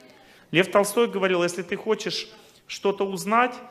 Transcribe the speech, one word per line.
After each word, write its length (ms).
Лев 200
Толстой 380
говорил: 340
"Если 180
ты 140
хочешь 540
что-то 380
узнать, 500